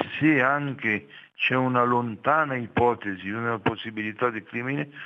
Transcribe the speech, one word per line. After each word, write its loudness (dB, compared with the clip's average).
se 4
anche 0
c'è 0
una 2
lontana 2
ipotesi, 0
una -2
possibilità -4
di -6
crimine, -6